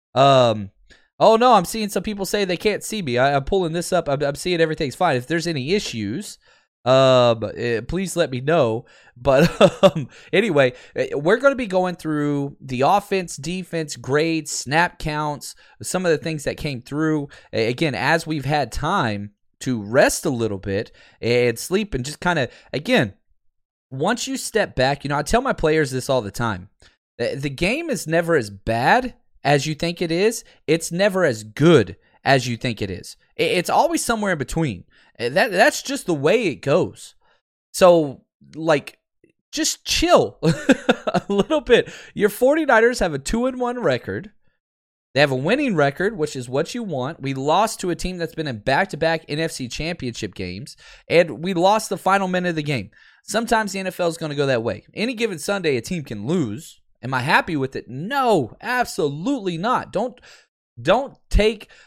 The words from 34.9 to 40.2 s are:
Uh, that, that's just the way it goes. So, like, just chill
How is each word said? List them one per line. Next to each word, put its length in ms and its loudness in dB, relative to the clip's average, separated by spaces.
Uh, 80 -2
that, 240 0
that's 300 2
just 240 -6
the 80 0
way 340 2
it 140 -6
goes. 540 -2
So, 480 6
like, 420 0
just 320 -4
chill 560 2